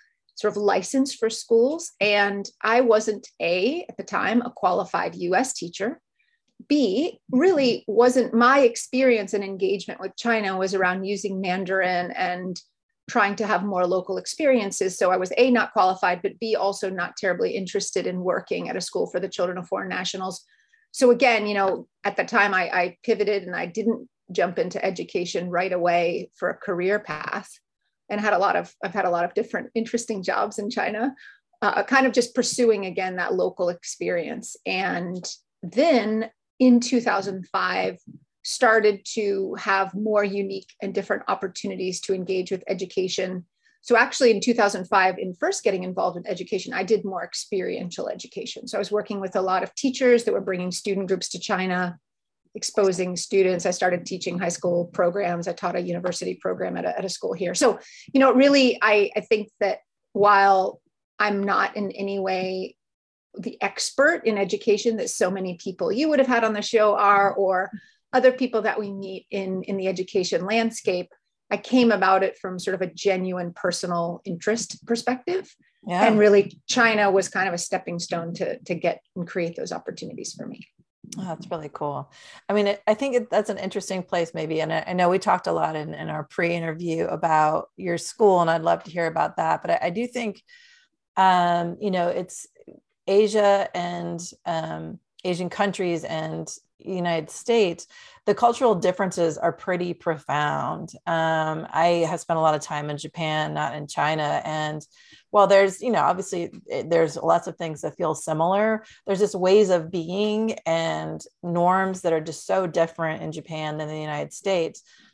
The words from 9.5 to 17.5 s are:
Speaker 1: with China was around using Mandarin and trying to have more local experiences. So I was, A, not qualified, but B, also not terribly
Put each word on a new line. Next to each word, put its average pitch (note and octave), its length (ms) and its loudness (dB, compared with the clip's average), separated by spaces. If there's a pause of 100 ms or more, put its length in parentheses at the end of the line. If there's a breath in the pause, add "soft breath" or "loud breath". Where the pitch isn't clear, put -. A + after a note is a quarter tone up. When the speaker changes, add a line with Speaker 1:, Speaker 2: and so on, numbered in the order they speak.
Speaker 1:
with F#3+ 180 -10
China G#3+ 400 0
was F#3+ 160 0
around F#3+ 300 0
using F#3+ 380 -4
Mandarin F3+ 720 -2
and F3+ 480 -6 (500)
trying G3+ 260 2
to G#3 120 -4
have G3 160 0
more F#3 220 0
local F#3 320 -2
experiences. G3 800 0
So F#3 140 2
I F#3 60 2
was, F3+ 200 -4
A, B3+ 140 6
not A3+ 220 2
qualified, F#3 480 2
but - 180 -6
B, A3 160 -2
also G3 340 -2
not F3+ 280 -6
terribly F3+ 340 0